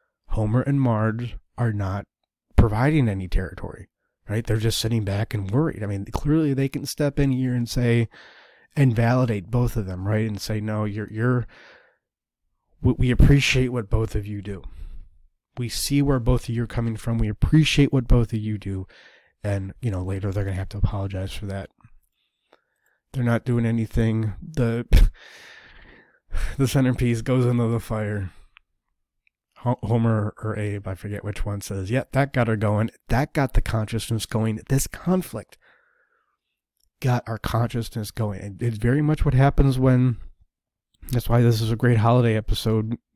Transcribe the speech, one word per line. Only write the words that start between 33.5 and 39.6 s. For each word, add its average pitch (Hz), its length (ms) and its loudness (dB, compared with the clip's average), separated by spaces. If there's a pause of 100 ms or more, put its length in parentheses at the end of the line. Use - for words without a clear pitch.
the - 80 6
consciousness 110 640 -4
going. 110 420 -2
This 135 180 0
conflict - 720 -4 (1400)
got 123 260 0
our 113 120 -6
consciousness 113 720 -4
going." 104 300 -6
And 98 220 -12
it's 117 160 -2
very 123 240 2
much 151 220 2
what 139 100 2
happens 131 440 4